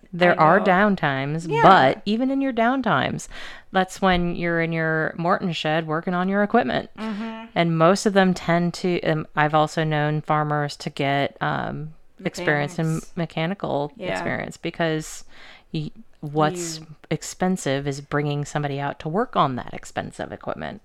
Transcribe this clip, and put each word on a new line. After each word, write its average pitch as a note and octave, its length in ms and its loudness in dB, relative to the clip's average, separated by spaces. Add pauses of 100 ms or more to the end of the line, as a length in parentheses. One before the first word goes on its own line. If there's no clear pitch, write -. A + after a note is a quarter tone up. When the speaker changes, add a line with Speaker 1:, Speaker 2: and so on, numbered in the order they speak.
(140)
Speaker 1:
There F3 260 4
Speaker 2:
I D#3+ 60 6
Speaker 1:
are F3 140 8
Speaker 2:
know G3+ 60 0
Speaker 1:
downtimes, E3 840 2
Speaker 2:
Yeah. A4+ 140 2
Speaker 1:
but E3 420 8
even A3+ 260 0
in C4+ 80 -2
your C4+ 140 -2
downtimes, A3+ 760 0 (460)
that's F#3 280 -2
when F3 360 2
you're E3+ 240 0
in E3 100 -2
your D#3+ 460 0
Morton F3 340 0
shed D#3+ 360 -2
working D#3+ 260 -2
on F3+ 160 0
your G3+ 120 2
equipment. A#3 560 2
Speaker 2:
Mm-hmm. A3 560 -10
Speaker 1:
And E3+ 240 2
most E3+ 280 6
of G#3 80 2
them F#3+ 200 6
tend F3 420 0
to, F3+ 260 -2
um, D#3 340 0
I've D3+ 200 2
also D#3 280 2
known D3+ 380 0
farmers D3+ 560 -2
to - 120 -10
get, C#3 520 0
um, C#3+ 540 -4 (280)
experience D#3 540 -2
in E3 80 0
Speaker 2:
Mechanics. D#3+ 320 -4
Speaker 1:
mechanical D#3+ 800 -4
Speaker 2:
Yeah. F#3 160 -6
Speaker 1:
experience - 440 -6
because D#3+ 680 -4 (500)
y-, D#3 160 -6 (300)
what's D#3+ 580 -2
Speaker 2:
You D#3 80 -18 (240)
Speaker 1:
expensive D3 800 -2
is C#3 120 -4
bringing D3 460 -2
somebody C#3+ 340 -4
out C#3 200 -6
to D#3+ 100 -8
work G#3 260 -2
on D3 200 2
that - 180 -10
expensive - 580 -10
equipment. - 540 -10